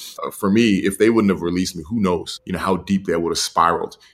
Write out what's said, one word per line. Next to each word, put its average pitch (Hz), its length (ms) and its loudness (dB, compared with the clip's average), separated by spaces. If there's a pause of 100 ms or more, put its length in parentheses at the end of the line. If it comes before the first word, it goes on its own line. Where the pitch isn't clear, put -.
(260)
uh, 69 60 -8
for - 180 -2
me, 107 280 4
if 98 200 -2
they 107 140 6
wouldn't 110 200 4
have 85 120 -2
released 90 320 -2
me, 82 120 -10
who 110 140 -4
knows, 90 420 -2
you 92 80 -10
know, 87 80 -4
how 95 180 0
deep 95 280 -2
they 87 100 0
would 82 140 0
have 82 80 -4
spiraled - 600 0 (160)